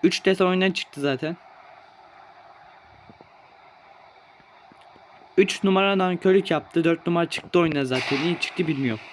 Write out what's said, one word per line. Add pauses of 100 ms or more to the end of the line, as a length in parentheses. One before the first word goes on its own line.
Üç
desen
oyundan
çıktı
zaten. (4000)
Üç
numaradan
körük
yaptı.
Dört
numara
çıktı
oyundan
zaten.
Niye
çıktı
bilmiyorum.